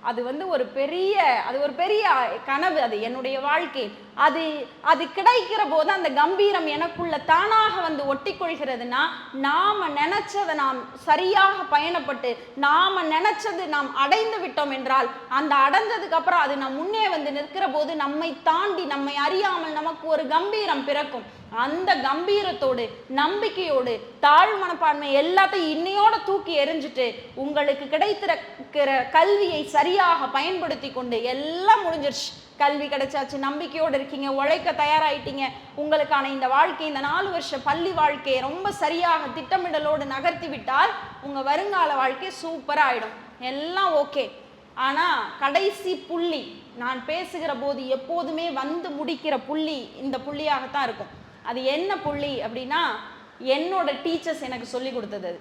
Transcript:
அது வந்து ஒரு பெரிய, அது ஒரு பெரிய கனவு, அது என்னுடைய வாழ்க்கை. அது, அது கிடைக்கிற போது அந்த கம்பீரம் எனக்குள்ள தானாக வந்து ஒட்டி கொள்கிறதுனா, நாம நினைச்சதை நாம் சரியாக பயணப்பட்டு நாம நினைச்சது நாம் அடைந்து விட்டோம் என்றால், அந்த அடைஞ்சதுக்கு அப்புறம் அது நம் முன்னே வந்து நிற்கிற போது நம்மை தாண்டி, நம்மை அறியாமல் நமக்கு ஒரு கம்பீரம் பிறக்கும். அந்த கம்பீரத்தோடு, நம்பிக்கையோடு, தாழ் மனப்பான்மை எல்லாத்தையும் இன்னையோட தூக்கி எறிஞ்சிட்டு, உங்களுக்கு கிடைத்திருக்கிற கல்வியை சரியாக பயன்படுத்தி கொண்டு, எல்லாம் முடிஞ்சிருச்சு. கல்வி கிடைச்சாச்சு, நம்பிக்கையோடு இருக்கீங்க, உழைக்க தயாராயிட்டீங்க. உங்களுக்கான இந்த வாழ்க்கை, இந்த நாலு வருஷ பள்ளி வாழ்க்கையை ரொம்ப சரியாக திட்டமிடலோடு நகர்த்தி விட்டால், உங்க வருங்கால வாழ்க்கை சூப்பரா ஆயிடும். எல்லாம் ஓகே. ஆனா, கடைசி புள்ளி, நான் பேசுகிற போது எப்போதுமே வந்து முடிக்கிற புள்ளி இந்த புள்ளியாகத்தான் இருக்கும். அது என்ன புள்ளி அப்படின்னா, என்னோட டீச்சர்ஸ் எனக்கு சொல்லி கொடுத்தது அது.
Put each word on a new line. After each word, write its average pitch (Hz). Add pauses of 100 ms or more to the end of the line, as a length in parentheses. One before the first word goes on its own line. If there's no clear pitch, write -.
அது 240
வந்து 294
ஒரு 269
பெரிய, 320
அது 262
ஒரு 285
பெரிய 349 (140)
கனவு, 302
அது 220
என்னுடைய 262
வாழ்க்கை. 277 (220)
அது, 302 (120)
அது 294
கிடைக்கிற 415 (100)
போது 311
அந்த 370
கம்பீரம் 359
எனக்குள்ள 330
தானாக 415
வந்து 302
ஒட்டி 277
கொள்கிறதுனா, 262 (340)
நாம 339
நினைச்சதை 339
நாம் 269 (180)
சரியாக 381
பயணப்பட்டு 285 (200)
நாம 339
நினைச்சது 339
நாம் 294
அடைந்து 403
விட்டோம் 294
என்றால், 262 (200)
அந்த 285
அடைஞ்சதுக்கு 330
அப்புறம் 330
அது 285
நம் 269
முன்னே 403
வந்து 294
நிற்கிற 294
போது 302
நம்மை 294
தாண்டி, 359
நம்மை 285
அறியாமல் 339
நமக்கு 311
ஒரு 311
கம்பீரம் 359
பிறக்கும். 285 (160)
அந்த 320
கம்பீரத்தோடு, 285 (180)
நம்பிக்கையோடு, 285
தாழ் 349
மனப்பான்மை 302
எல்லாத்தையும் 349
இன்னையோட 403
தூக்கி 339
எறிஞ்சிட்டு, 269 (200)
உங்களுக்கு 285
கிடைத்திருக்கிற 294
கல்வியை 349
சரியாக 339
பயன்படுத்தி 294
கொண்டு, 240
எல்லாம் 330
முடிஞ்சிருச்சு. 294 (260)
கல்வி 294
கிடைச்சாச்சு, 277
நம்பிக்கையோடு 294
இருக்கீங்க, 277
உழைக்க 302
தயாராயிட்டீங்க. 294 (320)
உங்களுக்கான 294
இந்த 269
வாழ்க்கை, 311
இந்த 277
நாலு 349
வருஷ 330
பள்ளி 330
வாழ்க்கையை 285
ரொம்ப 311
சரியாக 330
திட்டமிடலோடு 302
நகர்த்தி 320
விட்டால், 277 (320)
உங்க 277
வருங்கால 320
வாழ்க்கை 262 (120)
சூப்பரா 311 (120)
ஆயிடும். 220 (240)
எல்லாம் 320
ஓகே. 285 (440)
ஆனா, 277
கடைசி 370
புள்ளி, 339 (140)
நான் 247
பேசுகிற 330
போது 262
எப்போதுமே 320
வந்து 294
முடிக்கிற 294
புள்ளி 302
இந்த 262
புள்ளியாகத்தான் 285
இருக்கும். 214 (240)
அது 247
என்ன 349
புள்ளி 285
அப்படின்னா, 254 (680)
என்னோட 294
டீச்சர்ஸ் 330
எனக்கு 254
சொல்லி 262
கொடுத்தது 208
அது. 170